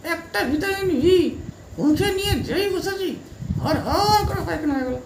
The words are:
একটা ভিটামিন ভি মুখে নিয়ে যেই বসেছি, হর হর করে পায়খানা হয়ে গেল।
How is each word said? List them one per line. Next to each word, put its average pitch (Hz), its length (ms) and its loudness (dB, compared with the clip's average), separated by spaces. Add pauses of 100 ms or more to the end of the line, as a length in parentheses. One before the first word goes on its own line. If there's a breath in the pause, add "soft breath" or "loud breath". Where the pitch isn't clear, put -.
একটা 330 400 -6
ভিটামিন 381 460 0 (100)
ভি 349 180 6 (600)
মুখে - 340 2
নিয়ে 392 220 0 (100)
যেই 359 260 0
বসেছি, 381 400 -2 (500)
হর 302 260 0
হর 403 400 4
করে 381 200 -2
পায়খানা 302 280 -2
হয়ে 269 140 0
গেল। 254 180 -4